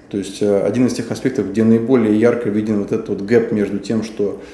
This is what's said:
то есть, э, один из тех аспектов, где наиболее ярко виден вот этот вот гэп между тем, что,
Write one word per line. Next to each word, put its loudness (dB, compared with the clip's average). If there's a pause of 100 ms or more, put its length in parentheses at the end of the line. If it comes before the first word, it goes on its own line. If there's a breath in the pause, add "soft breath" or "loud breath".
то -6
есть, -8
э, 2
один 2
из -2
тех -6
аспектов, -2
где 2
наиболее 4
ярко 2
виден -2
вот -4
этот -4
вот -4
гэп 2
между -2
тем, -4
что, -4 (140 loud breath)